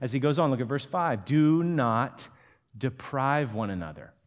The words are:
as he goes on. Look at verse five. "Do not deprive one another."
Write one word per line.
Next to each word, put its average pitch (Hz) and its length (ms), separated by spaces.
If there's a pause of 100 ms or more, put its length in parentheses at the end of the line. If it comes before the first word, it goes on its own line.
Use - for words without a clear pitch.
as 127 120
he 135 60
goes 143 200
on. 160 120
Look 127 100
at 123 60
verse 135 200
five. 156 380
"Do 156 380
not 131 680 (480)
deprive 131 760
one 107 160
another." 82 440 (120)